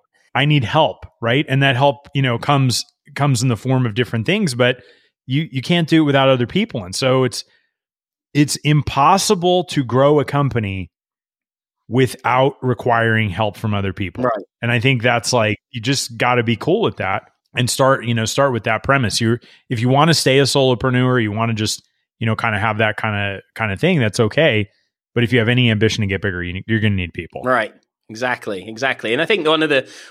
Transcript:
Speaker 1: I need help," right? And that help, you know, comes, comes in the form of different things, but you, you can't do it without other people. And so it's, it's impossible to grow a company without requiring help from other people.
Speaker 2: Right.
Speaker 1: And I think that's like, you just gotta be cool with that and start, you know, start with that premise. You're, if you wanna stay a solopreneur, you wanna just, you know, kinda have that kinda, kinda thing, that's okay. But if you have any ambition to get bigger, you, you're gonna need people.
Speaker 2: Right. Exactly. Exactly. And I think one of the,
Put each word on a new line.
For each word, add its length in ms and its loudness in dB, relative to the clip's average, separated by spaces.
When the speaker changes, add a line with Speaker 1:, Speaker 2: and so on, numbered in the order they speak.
Speaker 1:
I 100 2
need 200 2
help," 420 -2
right? 260 0
And 140 0
that 140 2
help, 380 0
you 80 -2
know, 160 -2
comes, 460 0
comes 280 0
in 60 0
the 80 0
form 300 -2
of 80 -6
different 320 -2
things, 280 0
but 280 0
you, 240 -2
you 120 -6
can't 260 0
do 140 4
it 40 2
without 220 2
other 180 2
people. 380 -4
And 100 -12
so 300 2
it's, 200 -6
it's 220 2
impossible 1080 2
to 200 -4
grow 360 4
a 40 0
company 680 -2
without 760 0
requiring 680 0
help 260 -4
from 180 -4
other 180 -2
people. 320 -8
Speaker 2:
Right. 200 -2
Speaker 1:
And 80 -2
I 80 2
think 240 0
that's 300 0
like, 240 0
you 100 -12
just 360 -4
gotta 260 0
be 140 0
cool 260 0
with 160 -2
that 240 -4
and 120 -2
start, 360 2
you 100 -2
know, 100 -2
start 280 0
with 120 -4
that 200 -2
premise. 360 0
You're, 200 2
if 120 -4
you 80 0
wanna 260 4
stay 240 2
a 60 4
solopreneur, 800 2
you 100 -2
wanna 220 -2
just, 280 -4
you 60 -2
know, 100 0
kinda 240 -2
have 180 -2
that 180 0
kinda, 440 -4
kinda 200 -4
thing, 220 2
that's 220 0
okay. 480 2
But 100 2
if 80 -2
you 80 4
have 80 0
any 220 4
ambition 320 0
to 40 0
get 160 -4
bigger, 220 -4
you, 240 -10
you're 120 0
gonna 140 2
need 180 -4
people. 300 -14
Speaker 2:
Right. 320 -2
Exactly. 600 -6
Exactly. 440 -4
And 100 0
I 40 -4
think 200 0
one 180 2
of 40 -2
the, 200 0